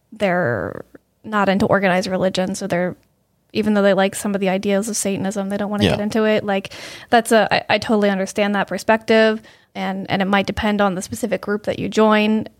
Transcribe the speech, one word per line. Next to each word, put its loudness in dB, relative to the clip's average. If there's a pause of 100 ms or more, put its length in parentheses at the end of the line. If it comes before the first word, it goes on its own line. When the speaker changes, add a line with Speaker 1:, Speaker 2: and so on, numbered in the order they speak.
(120)
Speaker 1:
they're -2 (380)
not 0
into 2
organized 2
religion, -2
so -8
they're, -2 (580)
even 0
though 2
they 6
like 4
some -4
of -2
the 0
ideas 0
of -6
Satanism, -4
they -4
don't -4
wanna -2
Speaker 2:
Yeah. 4
Speaker 1:
get 0
into 0
it. 2
Like, -4 (360)
that's 2
a, 4
I, 0
I 2
totally 2
understand -2
that -2
perspective, 2 (340)
and, -6
and 0
it 0
might 0
depend -2
on 0
the -6
specific -6
group -4
that -4
you -4
join, 2 (120)